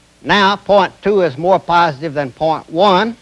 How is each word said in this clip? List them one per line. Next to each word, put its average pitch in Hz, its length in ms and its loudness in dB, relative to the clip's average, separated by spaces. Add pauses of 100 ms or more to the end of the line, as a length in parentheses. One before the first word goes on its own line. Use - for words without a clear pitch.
(240)
Now, 196 320 0
point 196 380 0 (100)
two 196 180 0
is 147 160 -4
more 175 220 0
positive 165 560 -2
than 143 160 -6
point 156 400 -6
one, 202 500 0